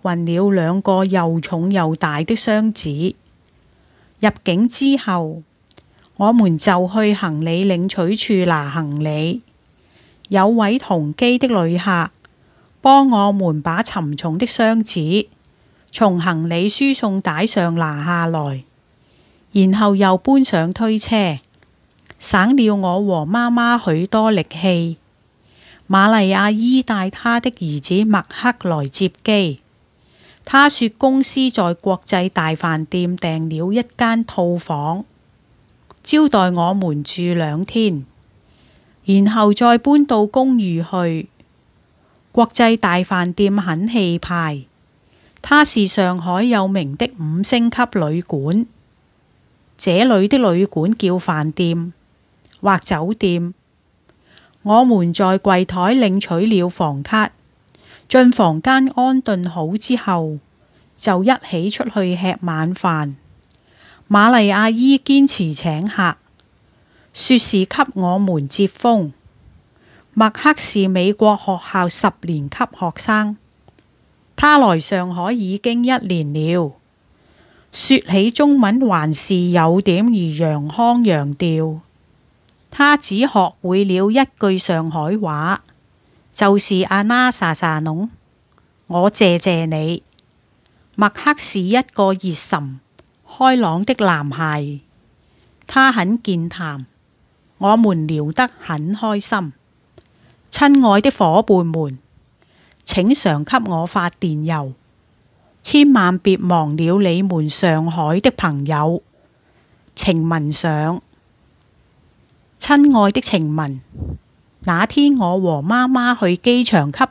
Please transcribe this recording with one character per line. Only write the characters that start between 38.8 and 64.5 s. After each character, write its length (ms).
然 280
後 200
再 240
搬 260
到 220
公 320
寓 260
去。 460
國 160
際 280
大 220
飯 340
店 240
很 320
氣 300
派， 460
它 240
是 220
上 320
海 240
有 260
名 300
的 200
五 240
星 280
級 80
旅 280
館。 460
這 260
裏 240
的 80
旅 300
館 280
叫 240
飯 320
店 440
或 160
酒 380
店。 400
我 200
們 300
在 240
櫃 260
台 300
領 260
取 240
了 240
房 320
卡， 300
進 240
房 300
間 360
安 260
頓 260
好 280
之 200
後， 440
就 300
一 60
起 220
出 140
去 300
吃 280
晚 320
飯。 400
瑪 200
麗 220